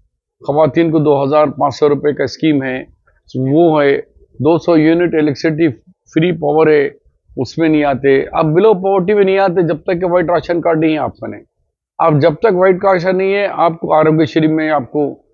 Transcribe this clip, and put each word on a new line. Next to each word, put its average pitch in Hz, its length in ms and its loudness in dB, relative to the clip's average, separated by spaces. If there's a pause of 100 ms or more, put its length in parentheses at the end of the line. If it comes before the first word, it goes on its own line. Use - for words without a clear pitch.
(480)
ख़वातीन 156 440 0
को 160 80 2
दो 143 240 2
हज़ार 147 260 2
पाँच 143 240 -4
सौ 151 140 0
रुपये 143 260 0
का 139 120 -4
scheme 147 380 -2
है, 131 180 -6 (560)
वो 151 440 2
है। 139 160 2 (440)
दो 160 160 2
सौ 170 180 0
unit 165 380 2
electricity 156 560 -2 (220)
फ्री 170 400 -4
power 156 380 0
है, 143 260 0 (420)
उसमें 156 320 -2
नहीं 151 140 2
आते। 139 420 0
आप 160 200 -2
below 180 280 2
poverty 196 420 0
में 202 100 2
नहीं 190 120 0
आते 185 260 0
जब 160 160 -4
तक 196 140 -6
कि 180 120 -4
वाइट 175 240 0
ration 175 320 -2
कार्ड 165 180 0
नहीं 156 140 0
है 151 60 -4
आपके 117 280 -8
ने। 107 140 -14 (600)
आप 160 180 2
जब 151 160 2
तक 226 180 0
white 180 320 2
राशन 185 300 0
नहीं 190 180 -2
है, 202 140 -2
आपको 165 460 -2
आरोग्य 156 320 2
श्री 156 220 0
में 156 220 -2
आपको 143 640 -4